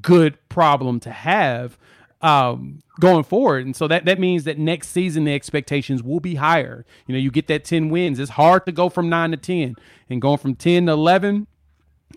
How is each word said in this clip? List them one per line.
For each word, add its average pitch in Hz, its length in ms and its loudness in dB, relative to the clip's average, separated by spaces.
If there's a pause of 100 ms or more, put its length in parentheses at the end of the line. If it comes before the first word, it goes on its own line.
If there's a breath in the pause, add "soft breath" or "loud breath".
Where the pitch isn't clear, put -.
good 165 360 4 (120)
problem 135 500 2
to - 100 -18
have, 131 720 -4 (420 soft breath)
um, 135 580 0 (200)
going 170 240 6
forward. 175 420 0
And 131 100 -8
so 160 120 -4
that, 160 180 0
that 190 140 2
means 180 240 0
that 147 160 -6
next 160 300 -4
season 170 340 -2
the 147 100 0
expectations 139 720 -4
will 147 160 -4
be 170 160 -8
higher. 131 500 -2 (220 soft breath)
You 127 60 -6
know, 131 60 -2
you 135 120 -2
get 147 160 -4
that 151 180 -2
ten 160 240 -2
wins. 160 300 -2
It's 139 120 -8
hard 180 360 4
to 185 40 -8
go 175 180 0
from 170 200 -4
nine 165 220 0
to 156 60 -6
ten, 151 380 -4 (360 soft breath)
and 123 100 -4
going 139 160 2
from 135 160 -4
ten 175 320 0
to 165 60 0
eleven, 190 560 2 (680)